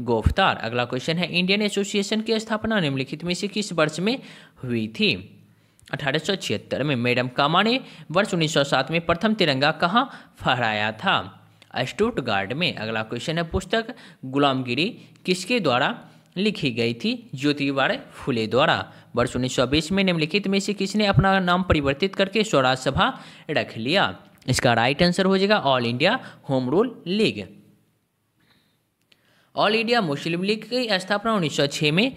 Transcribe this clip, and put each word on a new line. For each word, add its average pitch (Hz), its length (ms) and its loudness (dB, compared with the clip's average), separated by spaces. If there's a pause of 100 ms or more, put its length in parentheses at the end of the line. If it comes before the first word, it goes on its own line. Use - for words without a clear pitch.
गोफ्तार। 120 560 2
अगला 120 280 -2
क्वेश्चन 127 320 -4
है, 175 120 0
इंडियन 185 320 0
एसोसिएशन 202 600 -2
की 220 180 0
स्थापना 220 400 -2
निम्नलिखित 143 440 -2
में 175 100 -4
से 202 140 -4
किस 208 260 -4
वर्ष 156 260 0
में 220 180 0 (460)
हुई 117 260 -2
थी? 180 260 0 (720)
अठारह 147 320 -2
सौ 196 160 -2
छिहत्तर 110 480 -4
में। 147 140 0
मैडम 123 320 0
कामा 147 340 2
ने 233 160 0 (320)
वर्ष 196 220 0
उन्नीस 156 200 0
सौ 143 120 4
सात 135 260 0
में 170 140 -2
प्रथम 170 280 0
तिरंगा 147 400 2
कहाँ 220 360 0 (280)
फहराया 113 560 0
था? 117 400 -2 (460)
स्टुटगार्ड 123 720 -2
में। 151 220 -2
अगला 110 280 -4
क्वेश्चन 120 340 -6
है, 170 80 0
पुस्तक 220 500 -4 (300)
गुलामगिरी 131 600 2 (400)
किसके 185 340 0
द्वारा 143 300 2 (480)
लिखी 185 340 -2
गई 117 240 0
थी? 226 400 -6
ज्योतिबा 139 520 0 (260)
फुले 117 340 -2
द्वारा। 123 460 2 (220)
वर्ष 123 200 0
उन्नीस 127 200 -2
सौ 127 120 4
बीस 151 240 0
में 196 120 2
निम्नलिखित 185 440 0
में 196 120 2
से 202 160 -2
किसने 208 320 -2
अपना 196 340 4
नाम 180 220 2
परिवर्तित 160 520 0
करके 202 280 0
स्वराज 131 340 4
सभा 175 360 0 (380)
रख 117 260 -6
लिया? 120 380 0 (320)
इसका 123 260 2
राइट 127 300 2
आंसर 180 220 2
हो 190 120 4
जाएगा 202 220 2
ऑल 127 260 2
इंडिया 143 340 2 (300)
होम 131 200 0
रूल 214 260 2 (120)
लीग। 165 400 0 (2000)
ऑल 196 200 2
इंडिया 226 260 2
मुस्लिम 165 420 -2
लीग 220 200 -2
की 226 360 -2
स्थापना 208 340 -2
उन्नीस 170 240 0
सौ 143 100 4
छः 151 240 0
में 220 260 2